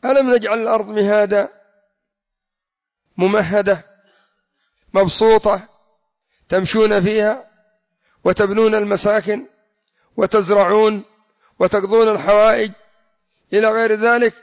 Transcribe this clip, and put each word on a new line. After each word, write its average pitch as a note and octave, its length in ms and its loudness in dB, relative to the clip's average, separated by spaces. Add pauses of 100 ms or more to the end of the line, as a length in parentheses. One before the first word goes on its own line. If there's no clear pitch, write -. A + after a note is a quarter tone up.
"ألم C4 280 2
نجعل A3 280 -2
الأرض A3 280 -4
مهادا"، G#3 600 0 (1700)
ممهدة، F#3+ 680 -2 (1080)
مبسوطة، G3+ 680 2 (880)
تمشون G#3 520 0
فيها G#3+ 440 -2 (800)
وتبنون G#3 520 0
المساكن G#3 680 -2 (720)
وتزرعون G3+ 840 0 (560)
وتقضون G3+ 480 0
الحوائج G#3+ 640 2 (840)
إلى G#3+ 180 2
غير A3 240 0
ذلك A#3 480 0